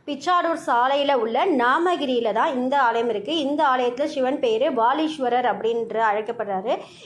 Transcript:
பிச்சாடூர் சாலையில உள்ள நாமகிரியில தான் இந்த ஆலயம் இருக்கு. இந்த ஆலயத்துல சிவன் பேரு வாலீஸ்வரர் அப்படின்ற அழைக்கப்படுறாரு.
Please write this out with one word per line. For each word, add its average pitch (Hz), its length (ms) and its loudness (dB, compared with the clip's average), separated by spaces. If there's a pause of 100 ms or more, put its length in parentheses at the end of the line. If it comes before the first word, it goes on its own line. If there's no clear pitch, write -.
பிச்சாடூர் 320 600 -2
சாலையில 277 460 2
உள்ள 247 340 0
நாமகிரியில 269 840 0
தான் 262 220 0
இந்த 262 260 0
ஆலயம் 233 280 2
இருக்கு. 220 300 -2
இந்த 294 260 0
ஆலயத்துல 254 400 0
சிவன் 277 340 -2
பேரு 240 320 2
வாலீஸ்வரர் 254 840 0
அப்படின்ற 226 460 -2
அழைக்கப்படுறாரு. 214 800 -2 (300)